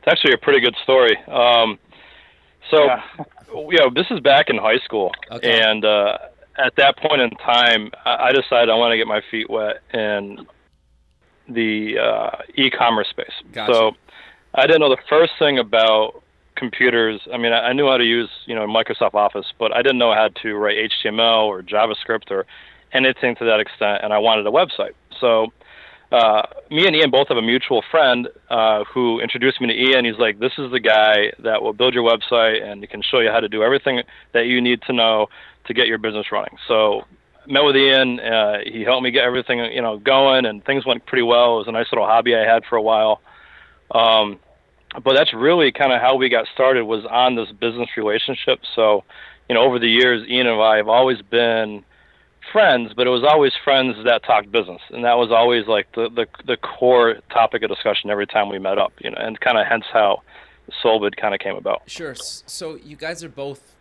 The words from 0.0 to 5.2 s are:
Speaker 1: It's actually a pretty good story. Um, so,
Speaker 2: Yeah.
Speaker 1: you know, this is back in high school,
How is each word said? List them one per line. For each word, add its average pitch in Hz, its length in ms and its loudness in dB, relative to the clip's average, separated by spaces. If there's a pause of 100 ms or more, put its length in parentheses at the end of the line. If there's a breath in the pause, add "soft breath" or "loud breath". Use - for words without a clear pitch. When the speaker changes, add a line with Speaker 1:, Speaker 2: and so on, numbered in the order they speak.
Speaker 1:
It's - 80 -2
actually 160 240 2
a 117 60 2
pretty 139 200 2
good 120 240 0
story. 127 340 4 (120)
Um, 117 500 2 (920 soft breath)
so, 151 140 6
Speaker 2:
Yeah. 120 160 0 (500 loud breath)
Speaker 1:
you 156 260 -2
know, 139 160 4
this 165 160 -2
is 220 80 -4
back 139 320 4
in 117 80 0
high 110 200 0
school, 101 340 -4 (180)